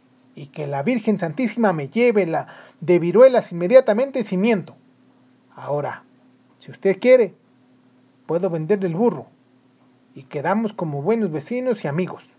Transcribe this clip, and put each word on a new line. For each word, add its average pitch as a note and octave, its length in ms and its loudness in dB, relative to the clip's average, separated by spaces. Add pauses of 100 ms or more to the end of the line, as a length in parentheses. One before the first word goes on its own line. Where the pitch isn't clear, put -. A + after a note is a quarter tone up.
(340)
y D3+ 120 -18
que D3+ 200 -10
la C#3 160 -4
Virgen G#3+ 360 0
Santísima G#3 560 -2
me C#3+ 140 -6
lleve A3+ 360 2
la D#3+ 220 -4 (340)
de F3 180 2
viruelas G#3 540 4
inmediatamente A#3 720 2
si F#3 140 -4
miento. G3+ 380 -2 (800)
Ahora, B2+ 500 -8 (560)
si - 100 -20
usted F#3+ 280 -2
quiere, A#3+ 360 4 (920)
puedo F3 240 -2
venderle E3+ 380 -2
el E3 100 -4
burro, G3+ 300 -2 (880)
y - 80 -20
quedamos G3 500 -4
como C#3+ 300 -6
buenos G#3 280 0
vecinos A#3 540 -4
y D#3+ 40 -4
amigos. E3 500 -6